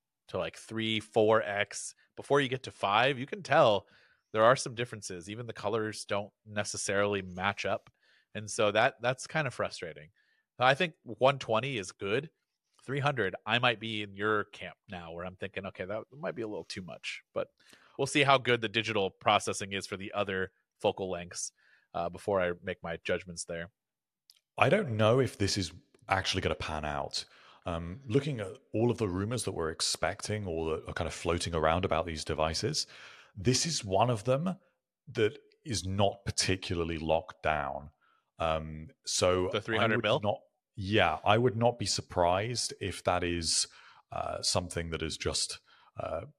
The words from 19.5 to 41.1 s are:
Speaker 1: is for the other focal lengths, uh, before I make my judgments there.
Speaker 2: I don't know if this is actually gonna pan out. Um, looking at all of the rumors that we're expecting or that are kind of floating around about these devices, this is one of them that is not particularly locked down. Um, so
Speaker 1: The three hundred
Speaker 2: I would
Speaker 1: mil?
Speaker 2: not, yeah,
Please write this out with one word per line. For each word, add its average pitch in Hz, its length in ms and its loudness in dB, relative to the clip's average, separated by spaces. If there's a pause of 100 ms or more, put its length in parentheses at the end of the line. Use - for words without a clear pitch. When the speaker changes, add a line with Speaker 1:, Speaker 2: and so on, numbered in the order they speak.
Speaker 1:
is 95 120 -4
for 101 120 -8
the 98 160 -10
other 95 380 -2 (280)
focal 95 320 0
lengths, 87 400 -8 (420)
uh, 85 160 -2
before 92 320 0
I 87 120 2 (100)
make 92 180 -8
my 85 220 -8
judgments 87 420 -4
there. 85 240 -8 (880)
Speaker 2:
I 113 120 6
don't 156 280 2
know 110 220 6
if 123 180 0
this 101 220 0
is 87 140 -4 (360)
actually 95 320 0
gonna 85 140 0
pan 76 300 -6
out. 73 400 -6 (420)
Um, 85 400 -6
looking 139 320 0
at 101 80 -6 (260)
all 120 160 4
of 113 80 0
the 107 120 0
rumors 104 340 -2
that 98 80 -4
we're 80 180 -2
expecting 98 800 -4
or 80 240 -2
that - 180 -4
are 85 40 -6
kind 85 140 -4
of 76 60 -8
floating 87 400 -2
around 82 320 2
about 82 220 0
these 78 160 -6
devices, 80 640 -2 (480)
this 127 320 0
is 151 180 -4
one 98 240 4
of 110 140 -2
them 139 320 -2 (560)
that 110 260 2 (260)
is 98 220 -4
not 98 400 2
particularly 85 720 -2
locked 80 460 -2
down. 71 480 -2 (480)
Um, 78 480 -4 (180)
so 92 460 2
Speaker 1:
The 107 100 -2
three 113 160 -2
hundred 110 160 2
Speaker 2:
I 117 40 2
would 117 60 0
Speaker 1:
mil? 107 200 4
Speaker 2:
not, 104 160 0 (400)
yeah, 95 460 4